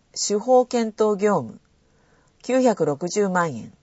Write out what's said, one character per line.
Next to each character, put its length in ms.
手 220
法 300
検 280
討 260
業 220
務。 160
九 200
百 220
六 240
十 200
万 280
円。 160